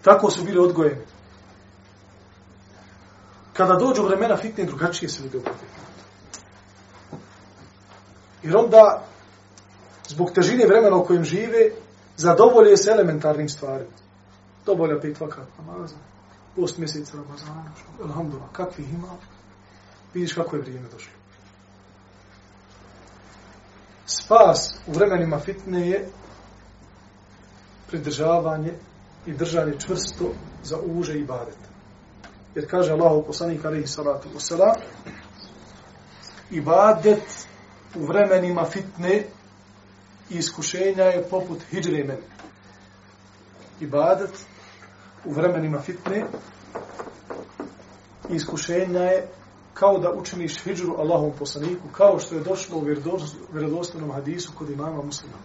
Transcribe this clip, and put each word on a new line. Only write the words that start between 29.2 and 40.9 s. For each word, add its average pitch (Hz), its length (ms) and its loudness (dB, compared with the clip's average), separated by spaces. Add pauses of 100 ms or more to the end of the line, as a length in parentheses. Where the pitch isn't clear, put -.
i 165 60 -10
držanje 156 460 -4
čvrsto - 540 -8 (300)
za 160 220 -10
uže 165 340 -6
ibadeta. 127 500 -10 (840)
Jer 147 160 -8
kaže 175 220 0
Allahov 156 300 4
poslanik, 160 420 -6
alejhi 151 220 -6
salatu 147 480 -6
vesselam, 165 420 2 (1700)
"Ibadet 185 960 4 (480)
u 160 120 -8
vremenima 180 580 2
fitne 190 600 -4 (1080)
i 175 60 -10
iskušenja 185 680 -2